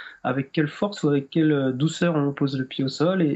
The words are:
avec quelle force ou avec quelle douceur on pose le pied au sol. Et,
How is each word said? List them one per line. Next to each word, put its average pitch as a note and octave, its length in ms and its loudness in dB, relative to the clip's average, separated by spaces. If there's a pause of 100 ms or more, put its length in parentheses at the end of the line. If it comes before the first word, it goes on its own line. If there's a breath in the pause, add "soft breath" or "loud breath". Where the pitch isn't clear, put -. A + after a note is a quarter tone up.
(260 loud breath)
avec C3 260 -2
quelle D3+ 160 0
force G3+ 360 -4
ou D#3+ 40 4
avec C#3+ 220 0
quelle D3 440 2
douceur D#3+ 420 0
on C#3+ 180 0
pose C3+ 260 0
le C3 60 -2
pied - 180 -6
au C3 60 0
sol. F3+ 320 0
Et, D3 140 2